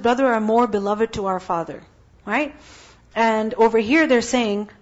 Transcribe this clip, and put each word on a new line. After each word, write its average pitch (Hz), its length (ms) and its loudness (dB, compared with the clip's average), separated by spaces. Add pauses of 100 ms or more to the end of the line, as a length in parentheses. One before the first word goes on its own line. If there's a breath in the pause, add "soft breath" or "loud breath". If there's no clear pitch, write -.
brother 247 220 2
are 226 140 0
more 226 260 2
beloved 208 480 -2
to 202 180 -6
our 185 80 -4
father." 170 420 -6 (440)
Right? 277 280 -4 (600 loud breath)
And 220 400 0
over 226 240 2
here 285 280 2
they're 240 240 2
saying, 208 380 -2 (140)